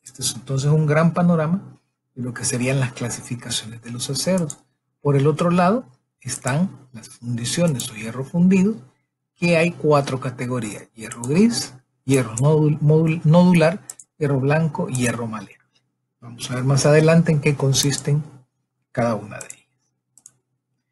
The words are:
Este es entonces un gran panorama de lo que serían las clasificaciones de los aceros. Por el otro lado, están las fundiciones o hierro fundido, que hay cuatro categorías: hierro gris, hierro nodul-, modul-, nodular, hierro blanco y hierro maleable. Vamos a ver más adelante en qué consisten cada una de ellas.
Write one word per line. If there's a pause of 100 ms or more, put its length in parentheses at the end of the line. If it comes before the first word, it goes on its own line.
Este
es
entonces
un
gran
panorama (360)
de
lo
que
serían
las
clasificaciones
de
los
aceros. (420)
Por
el
otro
lado, (320)
están
las
fundiciones
o
hierro
fundido, (600)
que
hay
cuatro
categorías:
hierro
gris, (320)
hierro
nodul-,
modul-,
nodular, (320)
hierro
blanco
y
hierro
maleable. (640)
Vamos
a
ver
más
adelante
en
qué
consisten (720)
cada
una
de
ellas. (1300)